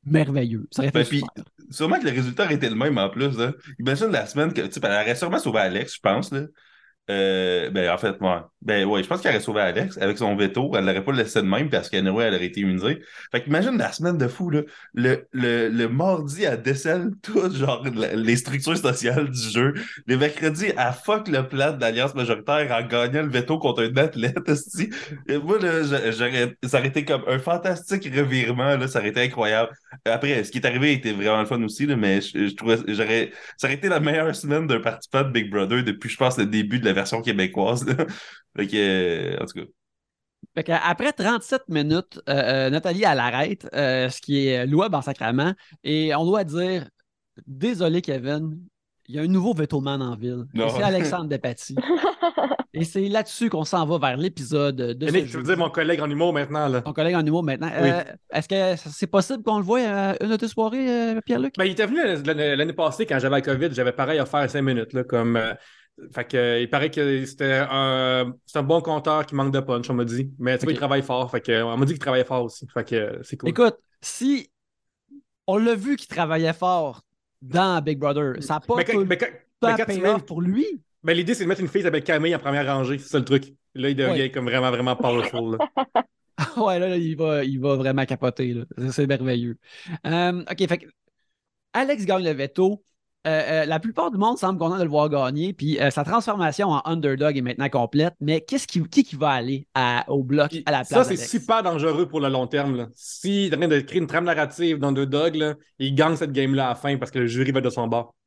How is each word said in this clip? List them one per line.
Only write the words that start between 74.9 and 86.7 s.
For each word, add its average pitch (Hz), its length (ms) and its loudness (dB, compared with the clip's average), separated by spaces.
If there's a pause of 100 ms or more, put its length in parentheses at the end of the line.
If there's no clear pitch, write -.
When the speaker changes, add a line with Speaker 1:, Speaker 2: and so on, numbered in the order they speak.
Speaker 1:
on 190 100 2
l'a 226 180 4
vu 240 220 -2
qu'il - 120 -14
travaillait 165 440 0
fort 165 500 0 (400)
dans 170 400 2
Big 143 160 -2
Brother, 143 440 0
ça 156 140 -2
a 151 40 -4
pas 240 160 0
Speaker 4:
Mais 175 80 2
quand, 226 80 0
Speaker 1:
tout 202 80 2
le 190 60 2
Speaker 4:
mais 180 100 2
quand, 240 100 -2 (340)
Speaker 1:
temps 233 80 4
Speaker 4:
mais 226 160 4
quand 208 80 -4
tu 185 80 -2
Speaker 1:
pay 185 60 2
off 214 140 4
Speaker 4:
mets - 60 -16
Speaker 1:
pour 170 160 -4
lui. 208 240 2 (380)
Speaker 4:
Ben, 170 120 4
l'idée, 170 180 0
c'est 220 100 -2
de 170 40 0
mettre 190 120 0
une 175 80 -2
fille 196 120 0
qui 175 40 -4
s'appelle 151 180 2
Camille 160 320 2
en 143 60 -2
première 143 260 0
rangée, 135 320 0
c'est 139 100 -14
ça 147 120 0
le 120 40 -2
truc. 135 300 2 (200)
Là, 135 140 -2
il 143 60 0
devient 135 280 2
Speaker 1:
Ouais. 131 100 0
Speaker 4:
comme 127 140 -4
vraiment, 127 240 2
vraiment 123 260 0
powerful, 117 600 0
là. 262 280 -2 (520)
Speaker 1:
<laughs> - 200 -4
Ouais, 196 240 2